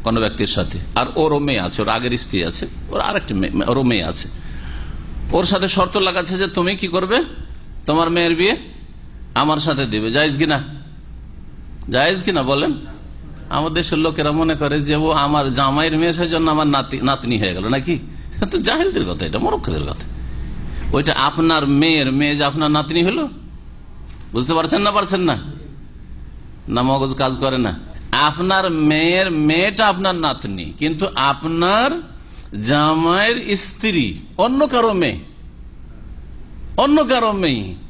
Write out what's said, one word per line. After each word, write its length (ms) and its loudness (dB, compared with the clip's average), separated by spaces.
কোনো 160 0
ব্যক্তির 280 0
সাথে, 320 -2
আর 100 2
ওরও 240 2
মেয়ে 200 0
আছে, 220 -2
ওর 80 0
আগের 280 0
স্ত্রী 260 -2
আছে, 240 -4
ওর 100 -4
আরেকটি 340 -2
মেয়ে, 340 0
ওরও 160 2
মেয়ে 200 2
আছে, 260 -4
ওর 140 2
সাথে 220 2
শর্ত 300 2
লাগাচ্ছে 400 0
যে 100 2
তুমি 280 0
কি 120 -4
করবে? 360 2
তোমার 240 2
মেয়ের 260 2
বিয়ে 220 2
আমার 220 4
সাথে 280 0
দিবে। 260 0
জায়েজ 260 2
কিনা? 260 2
জায়েজ 340 2
কিনা 200 2
বলেন? 300 2
আমার 220 0
দেশের 260 0
লোকেরা 340 2
মনে 240 2
করে 260 0
যে 140 2
ও 160 4
আমার 420 4
জামাইয়ের 460 4
মেয়ে, 140 4
সেই 140 0
জন্য 240 2
আমার 160 4
নাতি, 340 0
নাতনি 380 0
হয়ে 140 2
গেল 140 -2
নাকি? 320 0
তো 60 0
জাহেলদের 480 0
কথা, 200 -4
এটা 140 -2
মূর্খদের 440 0
কথা। 240 -6
ওইটা 200 2
আপনার 540 4
মেয়ের 440 4
মেয়ে 240 2
যে 80 2
আপনার 280 2
নাতনি 320 2
হলো, 260 0
বুঝতে 220 0
পারছেন 280 2
না? 100 4
পারছেন 300 2
না? 160 2
না, 140 0
মগজ 340 2
কাজ 220 0
করে 200 0
না। 220 0
আপনার 600 2
মেয়ের 600 4
মেয়েটা 560 2
আপনার 280 2
নাতনি, 640 -4
কিন্তু 360 0
আপনার 760 2
জামাইয়ের 920 2
স্ত্রী 600 -2
অন্য 300 4
কারো 260 4
মেয়ে, 260 0
অন্য 280 4
কারো 260 2
মেয়ে 440 -2